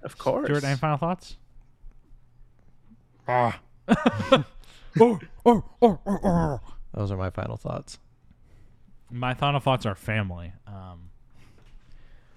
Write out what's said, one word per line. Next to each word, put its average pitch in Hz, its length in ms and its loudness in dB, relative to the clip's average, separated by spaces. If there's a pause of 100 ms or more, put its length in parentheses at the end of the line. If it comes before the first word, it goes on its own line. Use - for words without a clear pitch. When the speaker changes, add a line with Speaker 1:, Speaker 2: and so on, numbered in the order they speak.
Speaker 1:
Of - 160 -14
course. - 280 0
Speaker 2:
Stuart, 147 180 0
any 139 120 0
final 151 220 0
thoughts? - 400 -6 (1900)
Speaker 3:
Ah. 123 320 0 (300)
Speaker 2:
<laughs> 233 560 2 (560)
Oh, 226 180 6 (260)
oh, 233 200 6 (180)
oh, 170 240 8
oh, 196 160 0
oh. 165 380 2 (320)
Speaker 3:
Those 101 180 -2
are 98 60 -4
my 92 140 -4
final 101 260 -6
thoughts. - 420 -10 (1120)
Speaker 2:
My 123 240 -4
final 143 240 2
thoughts 131 280 2
are 101 100 -2
family. 95 560 -4 (160)
Um, 90 420 -16 (1300)